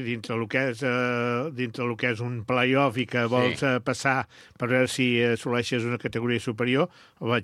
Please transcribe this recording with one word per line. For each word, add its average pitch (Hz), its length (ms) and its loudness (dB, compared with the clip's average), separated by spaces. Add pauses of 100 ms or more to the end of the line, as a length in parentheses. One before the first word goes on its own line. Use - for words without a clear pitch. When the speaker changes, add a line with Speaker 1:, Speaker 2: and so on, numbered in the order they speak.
Speaker 1:
dintre 117 320 -4
lo 113 100 -2
que 131 220 0
és, 117 140 -6
eh, 123 680 0
dintre 123 320 -6
lo 120 140 -2
que 123 140 0
és 110 100 -4
un 120 240 -6
play-off 127 520 2
i 127 80 0
que 123 180 0
Speaker 2:
Sí. 117 40 2
Speaker 1:
vols, 123 360 2
eh, 127 180 2
passar 131 440 0 (320)
per 123 120 -2
veure 127 180 4
si 120 340 2
assoleixes 120 640 0
una 120 140 -2
categoria 120 420 -2
superior, 123 480 0 (320)
ho - 80 -6
vaig 113 160 2